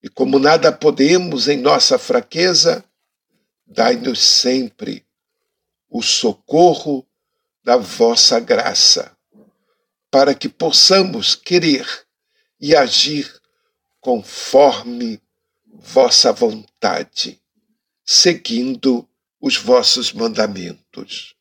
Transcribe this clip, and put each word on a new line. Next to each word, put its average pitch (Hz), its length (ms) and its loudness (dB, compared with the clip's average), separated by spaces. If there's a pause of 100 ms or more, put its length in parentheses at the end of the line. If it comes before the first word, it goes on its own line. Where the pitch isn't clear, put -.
E - 80 -16
como 135 300 0
nada 160 320 4
podemos 151 760 0
em 143 100 0
nossa 127 420 0
fraqueza, - 840 -2 (800)
dai-nos 117 540 -2
sempre - 840 -2 (840)
o 117 120 -6
socorro 160 1040 0 (580)
da 120 140 2
vossa 117 600 0
graça, - 760 0 (960)
para 139 240 4
que - 120 -12
possamos 165 880 0
querer 160 520 -2 (720)
e 147 160 2
agir 147 680 -2 (580)
conforme 120 1200 -2 (540)
vossa - 580 2
vontade, 107 1080 -6 (640)
seguindo 127 1000 0 (340)
os 139 160 -2
vossos - 560 0
mandamentos. 107 1300 -8